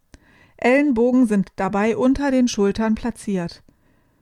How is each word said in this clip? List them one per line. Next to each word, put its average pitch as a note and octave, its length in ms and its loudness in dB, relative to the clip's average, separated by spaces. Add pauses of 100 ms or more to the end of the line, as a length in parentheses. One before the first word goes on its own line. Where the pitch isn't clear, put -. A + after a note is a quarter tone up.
(580)
Ellenbogen B3+ 680 2
sind G3+ 280 0
dabei G3+ 400 -2
unter C4+ 360 0
den B3+ 180 2
Schultern A3 460 -2
platziert. F#3+ 680 -8 (580)